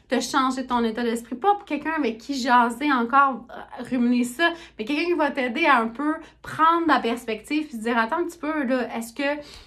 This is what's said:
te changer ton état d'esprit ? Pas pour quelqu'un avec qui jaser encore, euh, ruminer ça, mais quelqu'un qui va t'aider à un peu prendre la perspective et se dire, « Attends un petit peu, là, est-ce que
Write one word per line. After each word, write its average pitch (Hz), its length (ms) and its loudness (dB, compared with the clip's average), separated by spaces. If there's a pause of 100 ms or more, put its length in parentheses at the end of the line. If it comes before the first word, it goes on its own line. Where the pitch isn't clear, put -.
te 262 120 0
changer 262 440 0
ton 240 200 0
état 226 180 -2
d'esprit ? 233 320 -4
Pas 403 200 2
pour 403 100 -6
quelqu'un 302 340 -4
avec 226 200 -2
qui 277 220 -6
jaser 240 520 4
encore, 262 580 4
euh, - 320 -14
ruminer 240 420 2
ça, 339 260 0 (280)
mais 220 60 -6
quelqu'un 294 220 -2
qui 349 80 0
va 302 180 0
t'aider 269 340 -2
à 262 140 6
un 226 80 -2
peu 294 260 -2 (280)
prendre 330 440 2
la 269 140 4
perspective 233 680 -4
et - 40 -14
se 220 100 -8
dire, « 240 160 0
Attends 233 200 0
un 339 80 -2
petit - 120 -12
peu, 302 240 -2
là, 240 340 -2
est-ce 226 160 -8
que 285 300 -2 (240)